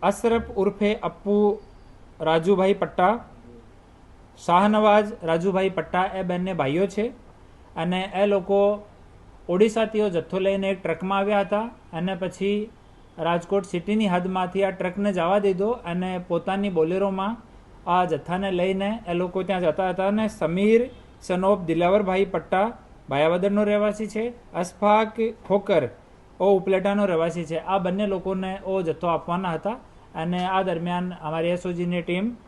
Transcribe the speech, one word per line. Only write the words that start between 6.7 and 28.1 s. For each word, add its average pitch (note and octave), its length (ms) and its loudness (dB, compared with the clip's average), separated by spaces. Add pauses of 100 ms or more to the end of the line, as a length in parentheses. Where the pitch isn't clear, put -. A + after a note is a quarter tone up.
છે G#3+ 440 -6 (460)
અને F#3 400 -4
એ F#3+ 100 2
લોકો G3+ 640 2 (600)
ઓડિશાથી G#3+ 600 2
જથ્થો F3 300 -4
લઈને F#3+ 300 0
એક F#3+ 140 -4
ટ્રકમાં F#3 340 -2
આવ્યા G3+ 220 2
હતા G3+ 200 0 (340)
અને F3+ 220 -4
પછી G3 540 -4 (480)
રાજકોટ E3+ 460 0
સિટીની G3+ 440 -2
હદમાંથી F#3 560 0
આ F#3+ 60 2
ટ્રકને F#3+ 440 -2
જવા F3+ 260 2
દીધો G3 300 0
અને F#3 580 -4
પોતાની G3 420 -2
બોલેરોમાં F#3+ 680 0 (520)
આ F3+ 160 4
જથ્થાને F3 460 -2
લઈને F#3+ 560 0
એ F3 60 -4
લોકો F3+ 300 -2
ત્યાં F#3 180 -2
જતા F3+ 280 0
હતા F#3 180 0
અને G#3+ 200 0
સમીર G#3 600 2 (400)
son F3+ 140 0
of G3 220 4
દિલાવરભાઈ F#3 600 2
પટ્ટા F#3+ 520 -2 (320)
ભાયાવદરનો F3 540 2
રહેવાસી G#3 440 0
છે, A3+ 460 -8
અશફાક G#3 600 2 (340)
ખોકર F#3+ 400 2 (520)
ઓ G3 160 6
ઉપલેટાનો F#3+ 500 2
રહેવાસી E3+ 400 0
છે. D#3+ 120 -6
આ F#3 200 -2
બંને F#3+ 300 -2
લોકોને F#3+ 580 -4